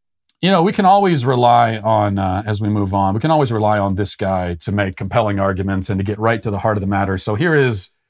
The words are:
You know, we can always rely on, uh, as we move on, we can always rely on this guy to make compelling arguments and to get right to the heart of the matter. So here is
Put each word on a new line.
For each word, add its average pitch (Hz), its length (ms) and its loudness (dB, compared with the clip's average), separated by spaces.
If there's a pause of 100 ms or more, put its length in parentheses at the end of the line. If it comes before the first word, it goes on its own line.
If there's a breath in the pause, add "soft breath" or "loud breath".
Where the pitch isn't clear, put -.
(400)
You 175 100 2
know, 180 120 4
we 202 100 2
can 196 140 2
always 185 400 4
rely 120 520 4
on, 104 400 0
uh, 95 280 -2
as 104 140 -2
we 107 80 -2
move 101 260 -2
on, 98 200 2
we 107 60 -2
can 156 100 0
always 147 220 2
rely 107 260 0
on 98 180 0
this 98 200 -4
guy 92 380 -2
to 85 180 -8
make 98 240 -2
compelling 101 420 -2
arguments 98 520 -2
and 98 80 -2
to 98 60 -2
get 101 140 -4
right 113 240 0
to 113 80 -6
the 101 80 -4
heart 107 180 0
of 104 60 -2
the 98 40 -4
matter. 98 320 -2
So 104 160 -4
here 160 200 0
is 123 360 0 (200)